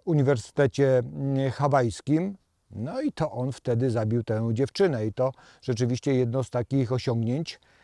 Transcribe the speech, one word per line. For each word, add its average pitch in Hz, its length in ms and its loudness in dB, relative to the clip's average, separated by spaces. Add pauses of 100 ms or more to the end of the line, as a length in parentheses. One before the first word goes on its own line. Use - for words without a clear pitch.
Uniwersytecie, 139 920 2
mm, 135 520 -2
Hawajskim, 143 840 0 (340)
no 151 300 -8
i 302 120 -2
to 156 200 -4
on 127 200 -4
wtedy 123 380 0
zabił 113 320 0
tę 113 300 -2
dziewczynę 131 540 0
i 113 60 -4
to 127 200 0 (300)
rzeczywiście 123 520 0
jedno 127 300 0
z - 60 -20
takich 127 420 -2
osiągnięć 120 680 -2 (240)